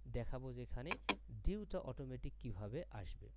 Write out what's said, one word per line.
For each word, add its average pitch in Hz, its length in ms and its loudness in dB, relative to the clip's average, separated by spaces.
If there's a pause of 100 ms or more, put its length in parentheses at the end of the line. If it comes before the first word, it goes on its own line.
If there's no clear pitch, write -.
(140)
দেখাবো 127 400 2
যে 123 100 -2
এখানে 123 280 0 (540)
ডিউটা 196 340 6
অটোমেটিক 131 600 -2
কিভাবে 110 520 -2
আসবে। 104 460 -4